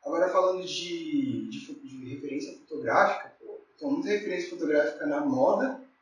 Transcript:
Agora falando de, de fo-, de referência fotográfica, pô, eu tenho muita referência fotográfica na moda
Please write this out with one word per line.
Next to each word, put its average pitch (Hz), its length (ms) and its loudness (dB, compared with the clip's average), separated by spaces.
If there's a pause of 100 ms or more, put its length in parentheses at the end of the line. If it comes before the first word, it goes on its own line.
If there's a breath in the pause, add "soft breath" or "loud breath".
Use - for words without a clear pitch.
Agora 170 240 2
falando 185 360 4
de, 151 840 -2
de - 160 -10
fo-, 147 160 -14
de 131 320 -12
referência 143 460 -8
fotográfica, - 800 2
pô, - 140 -20
eu - 260 -18
tenho 302 140 -2
muita - 160 -2
referência 180 420 -2
fotográfica 156 560 0
na 285 140 0
moda 254 600 2 (200)